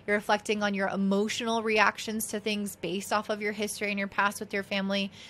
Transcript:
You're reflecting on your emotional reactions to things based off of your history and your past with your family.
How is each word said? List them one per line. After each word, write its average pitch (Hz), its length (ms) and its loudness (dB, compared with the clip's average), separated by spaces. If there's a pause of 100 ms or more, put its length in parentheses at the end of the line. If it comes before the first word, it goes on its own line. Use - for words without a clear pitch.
You're 208 80 4
reflecting 208 480 0
on 208 100 2
your 190 140 0
emotional 214 760 2
reactions 214 640 2
to 214 120 -4
things 208 380 -4
based 185 340 -4
off 208 180 0
of 208 120 -2
your 208 100 -2
history 208 380 -4
and 202 100 -2
your 196 80 -2
past 202 320 0
with 208 140 -8
your 202 100 -2
family. 196 480 -2 (180)